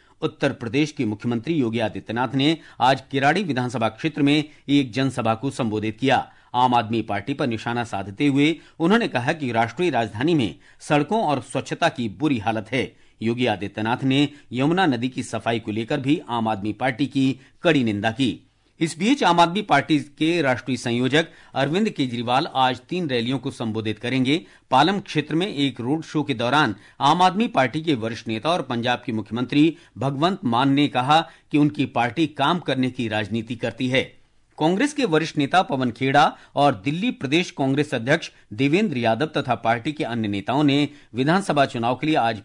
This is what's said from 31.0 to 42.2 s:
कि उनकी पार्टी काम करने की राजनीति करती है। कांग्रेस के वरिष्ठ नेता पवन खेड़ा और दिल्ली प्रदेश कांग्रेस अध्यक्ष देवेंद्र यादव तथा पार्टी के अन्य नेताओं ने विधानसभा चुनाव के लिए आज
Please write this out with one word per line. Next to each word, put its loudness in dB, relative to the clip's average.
कि 2
उनकी 2
पार्टी -2
काम 0
करने -2
की -4
राजनीति -4
करती -4
है। -2
कांग्रेस 2
के -2
वरिष्ठ 0
नेता 2
पवन -2
खेड़ा 2
और 2
दिल्ली -2
प्रदेश -2
कांग्रेस -2
अध्यक्ष -2
देवेंद्र 0
यादव 0
तथा -2
पार्टी -2
के -6
अन्य -4
नेताओं -2
ने 4
विधानसभा 2
चुनाव -2
के -6
लिए 2
आज 0